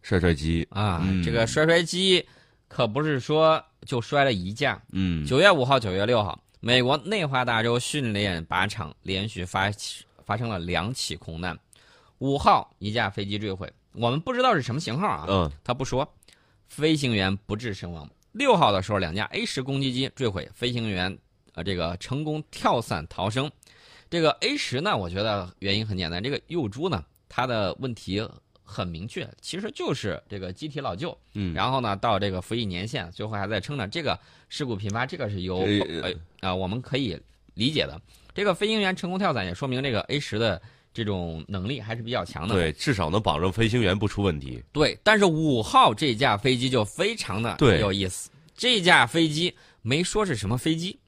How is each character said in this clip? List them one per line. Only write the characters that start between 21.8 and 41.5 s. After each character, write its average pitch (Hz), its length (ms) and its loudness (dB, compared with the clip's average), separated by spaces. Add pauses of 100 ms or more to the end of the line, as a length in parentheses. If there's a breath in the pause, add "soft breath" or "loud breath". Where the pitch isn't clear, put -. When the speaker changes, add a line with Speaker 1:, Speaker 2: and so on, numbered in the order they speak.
Speaker 2:
成 - 260 -6
功 151 260 -4
跳 175 320 0
伞 80 280 -4
逃 95 200 -4
生。 131 220 -2 (580 loud breath)
这 170 120 -2
个 156 100 4 (100)
A 269 160 0
十 131 240 -4
呢， 185 160 0
我 92 140 -4
觉 92 100 -4
得 101 380 -2
原 98 180 0
因 110 80 0
很 104 140 -4
简 87 100 -2
单， 87 140 -4
这 131 80 -4
个 135 160 -4
幼 151 220 -4
猪 139 200 -4
呢， 101 160 -4 (240)
它 - 160 -2
的 110 360 -2
问 127 120 -6
题 101 320 -6 (460)
很 95 160 -6
明 85 200 -8
确， - 220 -10 (120)
其 180 200 -10
实 220 140 -8
就 320 180 -4
是 90 360 -4
这 101 100 -12
个 92 140 -10
机 151 160 -12
体 147 100 -10
老 123 160 -6
旧， 143 220 -8 (180)
Speaker 1:
嗯。 95 180 -2
Speaker 2:
然 95 180 0
后 131 100 0
呢， 104 160 -2
到 104 220 2
这 98 120 0
个 92 100 -4
服 120 140 -8
役 120 100 -2
年 92 220 -6
限， 110 240 -8
最 101 160 -8
后 107 60 -8
还 101 160 -4
在 113 120 -2
撑 147 160 -8
着， 110 120 -4
这 160 140 -6
个 107 160 -2 (300 soft breath)
事 - 160 -6
故 117 120 -4
频 101 140 -6
发， 113 140 -2
这 175 140 -8
个 123 100 -4
是 95 140 -4
由， 92 240 0
Speaker 1:
这， 92 340 0
Speaker 2:
呃， 90 480 -8
啊， 92 60 0
我 95 120 -2
们 107 140 -2
可 131 160 -6
以 110 240 -2 (340)
理 117 180 0
解 113 140 2
的。 73 140 -10 (320 soft breath)
这 196 120 -2
个 190 100 4
飞 208 140 -2
行 220 120 2
员 190 140 0
成 175 160 -6
功 185 80 -4
跳 185 160 2
伞， 104 100 -2
也 87 80 -4
说 139 140 -6
明 127 160 -2
这 139 80 -2
个 104 120 0
A 143 180 -2
十 107 180 -6
的 107 240 0 (320 soft breath)
这 117 100 -4
种 87 440 -4
能 95 200 -4